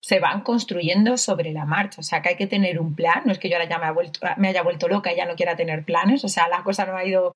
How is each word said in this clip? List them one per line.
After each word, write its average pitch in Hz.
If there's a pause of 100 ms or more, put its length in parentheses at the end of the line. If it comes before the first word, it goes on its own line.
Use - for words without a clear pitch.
se 190
van 196
construyendo 233
sobre 170
la 156
marcha. 180
O 151
sea, 156
que 175
hay 175
que 196
tener 185
un 160
plan. 170
No 214
es 180
que 170
yo 170
ahora 170
ya 170
me 165
ha 160
vuelto, 165 (160)
me 190
haya 185
vuelto 175
loca 190
y 170
ya 175
no 170
quiera 170
tener 160
planes. 190
O 208
sea, 175
la 180
cosa 190
no 190
ha 185
ido 190